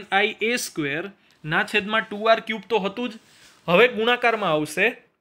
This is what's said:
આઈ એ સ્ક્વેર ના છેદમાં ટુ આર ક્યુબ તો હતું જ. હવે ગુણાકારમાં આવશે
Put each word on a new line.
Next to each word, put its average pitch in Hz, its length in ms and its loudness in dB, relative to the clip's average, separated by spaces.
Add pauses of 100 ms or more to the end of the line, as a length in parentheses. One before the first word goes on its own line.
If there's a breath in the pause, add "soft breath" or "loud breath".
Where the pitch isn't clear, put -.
(120)
આઈ 208 300 2
એ 233 140 0
સ્ક્વેર 160 540 -6 (340 soft breath)
ના 170 200 0
છેદમાં 214 360 -2
ટુ 208 240 -10
આર 226 160 6
ક્યુબ 220 280 -8
તો 226 100 0
હતું 196 300 -4
જ. 220 40 -10 (560 loud breath)
હવે 190 200 6
ગુણાકારમાં 226 640 0
આવશે 156 380 0 (300)